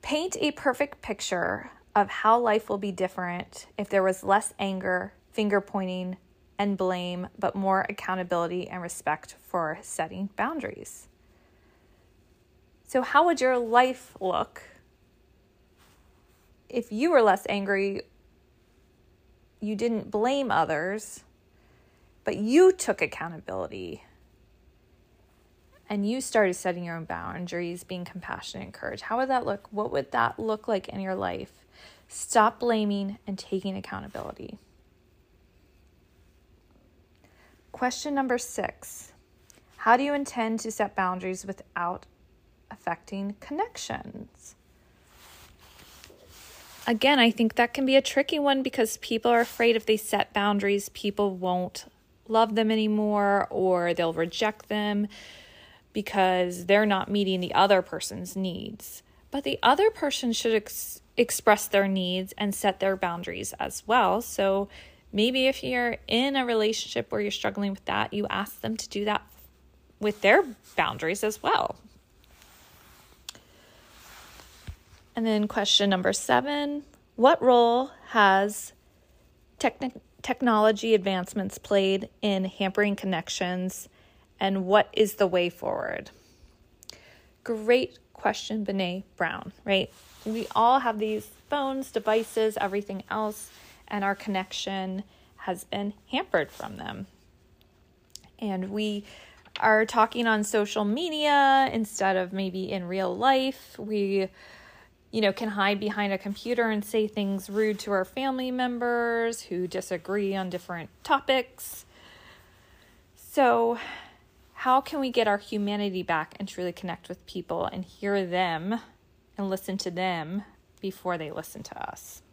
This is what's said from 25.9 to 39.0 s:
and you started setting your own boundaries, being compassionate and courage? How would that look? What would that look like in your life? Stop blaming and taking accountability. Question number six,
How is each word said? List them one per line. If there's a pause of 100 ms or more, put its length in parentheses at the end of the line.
and
you
started
setting
your
own
boundaries,
being
compassionate
and
courage?
How
would
that
look?
What
would
that
look
like
in
your
life? (560)
Stop
blaming
and
taking
accountability. (3250)
Question
number
six, (640)